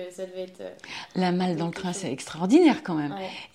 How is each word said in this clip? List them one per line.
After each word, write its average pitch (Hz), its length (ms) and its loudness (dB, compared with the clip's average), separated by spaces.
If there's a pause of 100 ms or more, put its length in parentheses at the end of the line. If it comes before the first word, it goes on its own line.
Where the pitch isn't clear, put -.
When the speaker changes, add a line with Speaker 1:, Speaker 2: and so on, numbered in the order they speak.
(120)
Speaker 1:
ça 190 160 -10
devait 185 160 -10
être, 185 180 -14
euh, 185 80 -10 (460)
Speaker 2:
La 180 160 2
malle 180 240 2
dans 165 100 -2
le 170 60 -4
Speaker 1:
quelque - 100 -10
Speaker 2:
train, 180 100 -4
Speaker 1:
chose. - 100 -6
Speaker 2:
c'est 151 100 -4
extraordinaire 214 720 4
quand 180 100 -4
même. 147 200 -2
Speaker 1:
Ouais. 190 180 -8 (240)